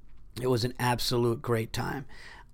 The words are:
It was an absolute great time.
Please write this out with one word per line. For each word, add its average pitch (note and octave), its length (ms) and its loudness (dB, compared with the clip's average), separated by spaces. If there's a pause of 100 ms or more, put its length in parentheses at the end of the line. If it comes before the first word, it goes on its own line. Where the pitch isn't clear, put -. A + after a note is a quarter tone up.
(400)
It B2+ 60 -2
was B2+ 180 4
an B2 140 0
absolute A#2+ 640 4
great A2+ 300 0
time. - 340 -4 (480)